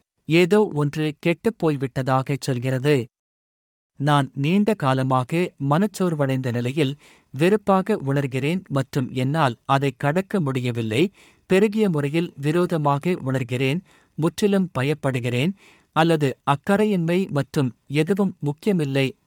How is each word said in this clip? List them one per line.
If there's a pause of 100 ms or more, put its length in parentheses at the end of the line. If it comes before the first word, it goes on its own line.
(280)
ஏதோ
ஒன்று
கெட்டுப்
போய்விட்டதாகச்
சொல்கிறது. (960)
"நான்
நீண்ட
காலமாக
மனச்சோர்வடைந்த
நிலையில் (380)
வெறுப்பாக
உணர்கிறேன்
மற்றும்
என்னால்
அதை
கடக்க
முடியவில்லை. (440)
பெருகிய
முறையில்
விரோதமாக
உணர்கிறேன், (380)
முற்றிலும்
பயப்படுகிறேன், (400)
அல்லது
அக்கறையின்மை
மற்றும் (160)
எதுவும்
முக்கியமில்லை